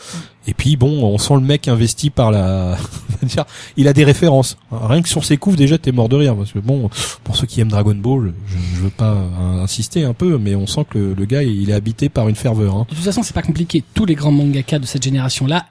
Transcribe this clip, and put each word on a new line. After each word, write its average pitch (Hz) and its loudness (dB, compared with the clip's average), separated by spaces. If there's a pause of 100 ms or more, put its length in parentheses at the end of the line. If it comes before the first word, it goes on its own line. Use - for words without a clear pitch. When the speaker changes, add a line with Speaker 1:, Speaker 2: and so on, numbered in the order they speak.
(460)
Speaker 1:
Et - -4
puis 147 2
bon, 123 2
on 104 2
sent - 2
le 139 4
mec 143 0
investi 117 0
par 120 2
la, 92 0 (200)
<laughs> - -12
on - -4
va 135 -2
dire, 147 -4 (320)
il 139 4
a 143 6
des 143 6
références. 139 4 (160)
Rien 117 0
que 165 -2
sur 156 -2
ses 151 2
couves, 190 2
déjà, 143 4
t'es 135 -2
mort 117 2
de 127 2
rire. 143 4
Parce 101 -6
que 101 -4
bon, 117 0 (340)
pour - -4
ceux 139 2
qui 120 -4
aiment 113 2
Dragon 104 2
Ball, 110 0 (140)
je, 98 -6 (200)
je 87 -4
veux 95 0
pas, 110 0
euh, 90 -2
insister 117 -2
un 123 -2
peu, 170 0
mais 104 0
on 98 -2
sent 151 -2
que - -8
le, 101 0
le 98 -2
gars, 131 0
il 101 0
est 104 2
habité 110 -2
par 110 0
une 107 0
ferveur, 110 0
hein. 117 -2
Speaker 2:
De 151 -10
toute 165 -6
façon, 202 -2
c'est - -6
pas 165 -4
compliqué. 165 -2
Tous 220 0
les 165 2
grands 147 2
mangaka 143 2
de 131 -4
cette 131 -6
génération-là 135 -2